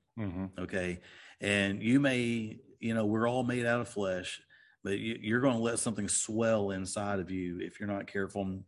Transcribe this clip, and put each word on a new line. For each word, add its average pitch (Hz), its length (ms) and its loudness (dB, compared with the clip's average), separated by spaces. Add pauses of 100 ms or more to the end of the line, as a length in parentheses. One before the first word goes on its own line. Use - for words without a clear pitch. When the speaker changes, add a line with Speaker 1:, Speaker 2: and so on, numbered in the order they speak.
(180)
Speaker 1:
Mm-hmm. 95 280 -4 (120)
Speaker 2:
Okay. 90 420 -2 (400)
And 101 420 2
you 120 160 6
may, 117 640 0 (180)
you 113 160 -2
know, 110 100 2
we're 110 240 2
all 127 140 2
made 120 240 0
out 120 140 2
of 113 80 -4
flesh. 92 520 -2 (440)
But 101 140 0
you, 110 220 -4
you're 113 200 2
gonna 127 200 4
let 117 180 2
something 101 300 -2
swell 110 640 2
inside 98 480 -2
of 87 100 -6
you 90 300 -4
if 87 180 -10
you're 104 100 -6
not 98 200 -4
careful. 98 340 -2 (260)